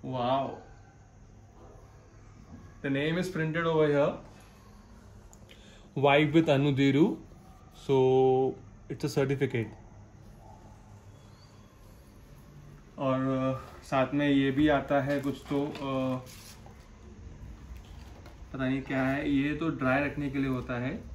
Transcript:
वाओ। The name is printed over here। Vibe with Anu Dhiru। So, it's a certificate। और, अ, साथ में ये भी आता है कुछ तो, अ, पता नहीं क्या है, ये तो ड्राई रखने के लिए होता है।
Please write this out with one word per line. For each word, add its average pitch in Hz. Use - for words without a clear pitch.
वाओ। 127
The 135
name 160
is 185
printed 160
over 156
here। 147
Vibe 143
with 160
Anu 139
Dhiru। 139
So, 135
it's 135
a 147
certificate। 131
और, 131
अ, 131
साथ 131
में 143
ये 139
भी 151
आता 139
है 139
कुछ 139
तो, 143
अ, 131
पता 131
नहीं 135
क्या 135
है, 143
ये 143
तो 160
ड्राई 131
रखने 143
के 139
लिए 135
होता 123
है। 156